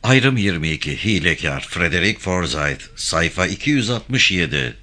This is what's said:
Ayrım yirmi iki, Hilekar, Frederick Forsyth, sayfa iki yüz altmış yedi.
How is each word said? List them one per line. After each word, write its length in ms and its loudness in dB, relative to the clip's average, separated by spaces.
Ayrım 320 4
yirmi 340 0
iki, 340 -4
Hilekar, 560 0
Frederick 600 0
Forsyth, 640 -2
sayfa 500 0
iki 240 -4
yüz 200 2
altmış 420 0
yedi. 500 0